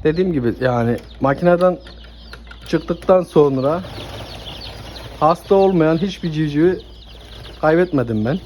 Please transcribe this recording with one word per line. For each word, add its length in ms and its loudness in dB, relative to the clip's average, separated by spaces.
Dediğim 280 0
gibi 280 0
yani 360 0
makineden 580 2
çıktıktan 540 2
sonra 600 2
hasta 340 2
olmayan 440 4
hiçbir 340 -4
civcivi 460 0
kaybetmedim 640 2
ben. 220 -2